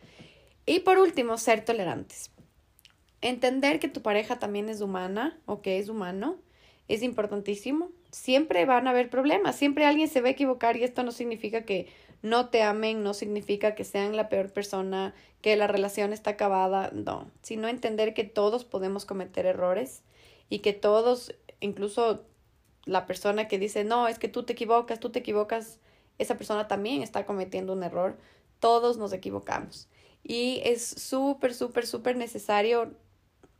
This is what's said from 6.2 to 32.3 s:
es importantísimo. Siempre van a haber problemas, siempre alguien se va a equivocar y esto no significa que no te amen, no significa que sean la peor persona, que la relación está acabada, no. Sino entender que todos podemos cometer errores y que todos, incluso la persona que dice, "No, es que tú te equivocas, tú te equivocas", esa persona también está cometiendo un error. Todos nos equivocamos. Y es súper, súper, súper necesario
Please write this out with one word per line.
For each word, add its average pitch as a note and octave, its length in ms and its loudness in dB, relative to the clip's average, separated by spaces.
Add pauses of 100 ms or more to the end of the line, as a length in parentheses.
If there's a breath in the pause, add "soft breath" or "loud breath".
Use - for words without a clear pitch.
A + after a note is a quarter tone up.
es G#3+ 140 -2
importantísimo. G#3+ 880 -2 (220)
Siempre D#4+ 540 4
van B3+ 200 6
a B3+ 60 2
haber B3 180 4
problemas, C#4+ 460 2
siempre C#4+ 300 4
alguien D4+ 220 6
se C#4 140 2
va A#3+ 60 4
a B3+ 40 4
equivocar B3 460 2
y A#3 60 -2
esto B3 180 -2
no B3 100 -2
significa A3+ 540 -6
que F#3+ 220 -2 (340 loud breath)
no A#3+ 280 2
te A3+ 120 4
amen, A3 400 2
no G3+ 140 -2
significa G#3 580 -2
que G#3 100 -8
sean G3+ 320 -2
la G#3 140 0
peor G3 220 0
persona, F#3+ 640 -4 (260 soft breath)
que G#3+ 140 4
la G#3 100 4
relación G3+ 480 0
está G#3+ 180 -6
acabada, F#3+ 640 2
no. - 380 -8 (100)
Sino A3 260 -6
entender A3 460 -2
que A3 120 -2
todos G#3+ 380 0
podemos F#3+ 420 -4
cometer F#3 420 -4
errores F#3 560 0 (440 soft breath)
y G3+ 120 -4
que G3+ 140 2
todos, A3+ 600 2 (280)
incluso G3+ 640 -2 (600)
la F#3 220 0
persona G#3 400 -2
que G#3 100 -2
dice, G#3 260 -2
"No, A#3 240 2
es A3 120 -2
que A3+ 80 -4
tú A#3 160 -4
te A#3+ 100 -4
equivocas, A#3 460 0
tú A#3+ 100 -6
te A#3+ 100 -4
equivocas", G#3+ 600 -4 (400 soft breath)
esa G#3+ 180 -2
persona G#3+ 300 -2
también G#3 340 -2
está G#3 240 -6
cometiendo F#3+ 480 -4
un F#3+ 80 -4
error. F3 360 -2 (420 soft breath)
Todos A#3 380 4
nos G3+ 160 -6
equivocamos. - 760 -8 (360 soft breath)
Y A#3+ 400 -2
es A#3+ 220 0
súper, C4+ 680 -2
súper, B3 320 -4
súper A#3+ 300 -2
necesario A3+ 760 0 (680)